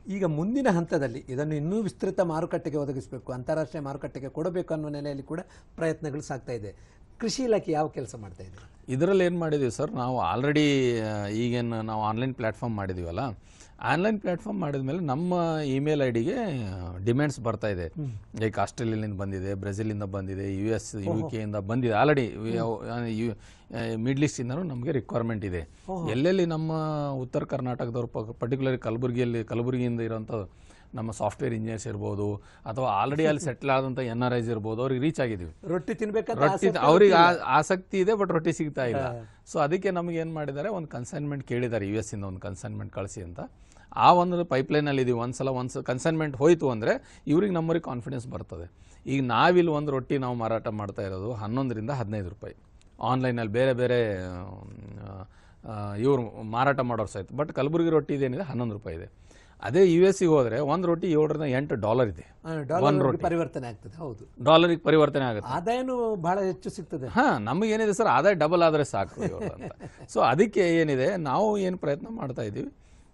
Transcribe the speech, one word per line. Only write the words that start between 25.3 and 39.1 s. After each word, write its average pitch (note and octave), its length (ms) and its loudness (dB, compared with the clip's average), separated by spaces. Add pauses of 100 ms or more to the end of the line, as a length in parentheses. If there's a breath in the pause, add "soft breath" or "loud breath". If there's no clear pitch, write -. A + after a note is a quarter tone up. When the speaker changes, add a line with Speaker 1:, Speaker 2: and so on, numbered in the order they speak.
Speaker 2:
ಇದೆ. F2+ 240 -6 (200)
Speaker 1:
ಓಹೋ. F3+ 200 -4
Speaker 2:
ಎಲ್ಲೆಲ್ಲಿ E3+ 360 2
ನಮ್ಮ D#3+ 260 -2 (400)
ಉತ್ತರ C3+ 320 -4
ಕರ್ನಾಟಕದವ್ರು B2 640 -4
ಪ-, - 100 -8
particularly B2+ 600 -2
ಕಲಬುರ್ಗಿಯಲ್ಲಿ, A#2+ 640 -2
ಕಲಬುರ್ಗಿಯಿಂದ A#2+ 580 -2
ಇರೋಂಥ A2 300 -6 (600 soft breath)
ನಮ್ಮ A2+ 180 -6
ಸಾಫ್ಟ್‌ವೇರ್ A#2 420 -2
ಇಂಜಿನಿಯರ್ಸ್ A2 340 -4
ಇರ್ಬೋದು, G#2 480 -2 (300 loud breath)
ಅಥವಾ A2+ 380 0
already D3 240 2
ಅಲ್ಲಿ D3+ 140 2
ಸೆಟ್ಲ್ C#3 280 -4
ಆದಂಥ C3 300 0
ಎನ್ A#2+ 240 -2
ಆರ್ B2 120 2
ಐಸ್ A#2 140 0
ಇರ್ಬೋದು, A2 320 -2
ಅವ್ರಿಗೆ C3 200 0
ರೀಚ್ D#3 180 0
ಆಗಿದ್ದೀವಿ. G2+ 320 -2 (120)
Speaker 1:
ರೊಟ್ಟಿ F3+ 300 -4
ತಿನ್ಬೇಕಂತ G#3+ 440 -4
Speaker 2:
ರೊಟ್ಟಿ D#3+ 300 4
Speaker 1:
ಆಸಕ್ತಿ B2+ 180 2
Speaker 2:
ಅವ್ರಿಗೆ F#3 260 10
Speaker 1:
ಗೊತ್ತಿಲ್ಲ. E3+ 300 8
Speaker 2:
ಆ-, B2+ 160 2
ಆಸಕ್ತಿ F#3+ 420 0
ಇದೆ, F#3 120 4
but G3+ 200 2
ರೊಟ್ಟಿ E3 220 2
ಸಿಗ್ತಾ C#3+ 320 -2
ಇಲ್ಲ. B2 340 -2